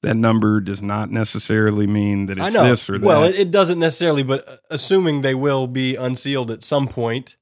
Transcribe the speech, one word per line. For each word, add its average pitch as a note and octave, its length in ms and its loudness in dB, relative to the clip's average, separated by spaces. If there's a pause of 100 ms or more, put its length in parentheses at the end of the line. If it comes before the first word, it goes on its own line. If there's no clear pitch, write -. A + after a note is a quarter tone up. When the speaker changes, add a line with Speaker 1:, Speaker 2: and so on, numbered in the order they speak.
Speaker 1:
That A2 120 0
number A2 460 2
does G2 200 -6
not G2+ 300 -4
necessarily G#2+ 760 0
mean G2+ 400 0
that F#2+ 140 -6
Speaker 2:
I E3+ 60 -2
Speaker 1:
it's G#3+ 100 -2
Speaker 2:
know. F3+ 80 6
Speaker 1:
this B2 240 2
or G2 100 -4
that. G#2 80 -2
Speaker 2:
Well, D#3+ 180 6
it, F#3+ 140 2
it F#3+ 120 0
doesn't F3+ 280 2
necessarily, D3+ 440 0
but, C3 260 -4
uh, B2+ 80 -20 (140)
assuming D#3+ 500 0
they C3+ 140 0
will C3+ 320 0
be C3 300 -2
unsealed B2+ 540 -4
at A2+ 140 -8
some C#3 240 0
point A#2 540 -6